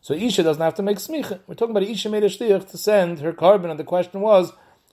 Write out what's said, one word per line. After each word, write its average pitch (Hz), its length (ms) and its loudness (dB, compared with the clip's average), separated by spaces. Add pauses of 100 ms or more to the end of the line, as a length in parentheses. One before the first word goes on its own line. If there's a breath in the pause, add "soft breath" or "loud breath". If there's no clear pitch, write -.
So - 100 -8
Isha 196 300 0
doesn't 156 180 0
have 160 140 0
to 202 80 -4
make 202 160 0
Smicha. 262 480 -8
We're - 80 -16
talking 226 200 -4
about 202 140 0
Isha 214 220 -6
made 214 120 0
a 202 60 2
Shliach 196 420 0
to - 60 -16
send 175 440 0
her 160 120 -4
Karban, 175 380 2
and 151 100 -8
the 156 40 -8
question 180 360 -4
was 196 320 4 (400 soft breath)